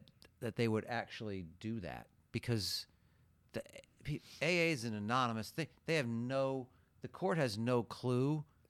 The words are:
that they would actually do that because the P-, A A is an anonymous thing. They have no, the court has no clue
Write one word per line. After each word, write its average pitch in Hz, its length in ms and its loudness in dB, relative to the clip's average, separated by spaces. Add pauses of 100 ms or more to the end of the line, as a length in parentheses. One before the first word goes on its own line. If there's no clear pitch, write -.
(400)
that 113 140 -4
they 117 140 2
would 110 200 2
actually 104 580 -6 (120)
do 110 220 -4
that 60 260 -8 (260)
because 113 540 -2 (680)
the 110 80 -4 (420)
P-, 147 160 -4 (220)
A 165 260 4
A 165 40 4
is 120 120 -2
an 117 100 -2
anonymous 113 560 2
thing. 156 180 -4 (180)
They 165 100 2
have 135 100 2
no, 131 600 0 (320)
the - 80 -10
court 180 300 0
has 123 180 2
no 120 280 4
clue 131 600 2 (260)